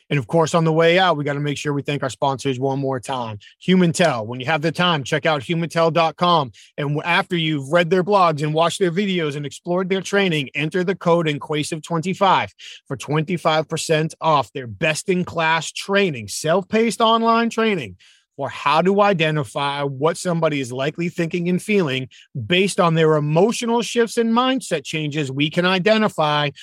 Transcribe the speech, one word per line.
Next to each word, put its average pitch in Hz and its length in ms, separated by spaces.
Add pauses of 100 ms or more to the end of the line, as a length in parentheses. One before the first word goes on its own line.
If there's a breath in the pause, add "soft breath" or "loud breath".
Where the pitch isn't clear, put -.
And 147 80
of 127 100
course, 160 260
on 170 120
the 160 80
way 170 260
out, 180 160
we 147 80
gotta 143 160
make 147 180
sure 147 140
we 139 120
thank 143 200
our 131 60
sponsors 135 500
one 135 200
more 135 200
time. 113 400 (260 loud breath)
Humantel. 170 600
When 123 160
you 123 40
have 156 160
the 156 120
time, 170 320
check 156 200
out 151 160
humantel 165 520
dot 160 240
com. 165 340 (260 loud breath)
And 143 120
w-, 147 140
after 180 340
you've 151 340
read 175 180
their 185 140
blogs 170 400
and 151 100
watched 160 260
their 180 120
videos 170 460
and 147 80
explored 175 420
their 190 140
training, 170 520
enter 160 300
the 185 120
code 170 340
inclusive 151 520
twenty-five 165 720 (320 loud breath)
for 139 120
twenty-five 156 720
percent 160 500
off 151 320
their 131 160
best-in-class 160 1040
training, 175 560
self-paced 196 720
online 226 500
training 190 460 (400 soft breath)
for 139 140
how 151 320
to 196 200
identify 151 840
what 143 340
somebody 160 420
is 123 120
likely 151 380
thinking 170 380
and 185 140
feeling 139 460 (400 loud breath)
based 185 320
on 170 160
their 156 200
emotional 214 640
shifts 233 360
and 226 140
mindset 247 520
changes 151 480
we 147 180
can 175 160
identify 180 840 (140 loud breath)